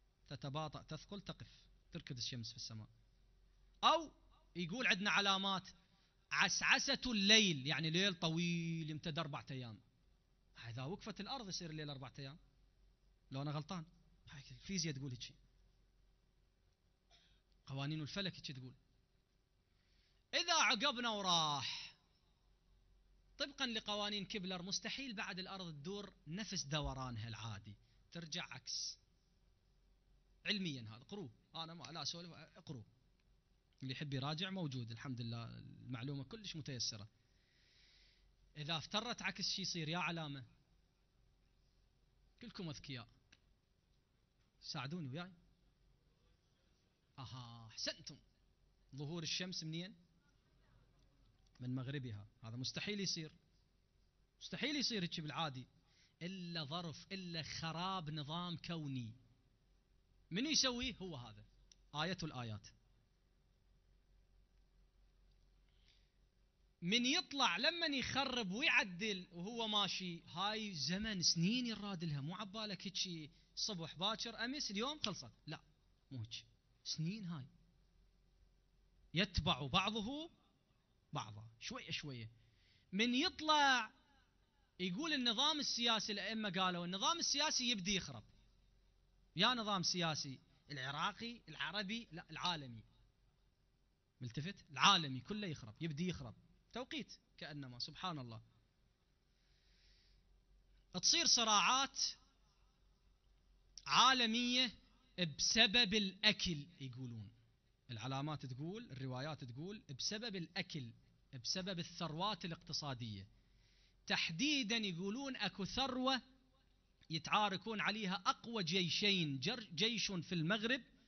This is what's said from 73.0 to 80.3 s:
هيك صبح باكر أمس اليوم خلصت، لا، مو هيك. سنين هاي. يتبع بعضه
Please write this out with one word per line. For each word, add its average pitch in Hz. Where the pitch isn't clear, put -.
هيك 160
صبح 165
باكر 220
أمس 269
اليوم 254
خلصت، 156
لا، 151
مو 131
هيك. -
سنين 190
هاي. 160
يتبع 156
بعضه 220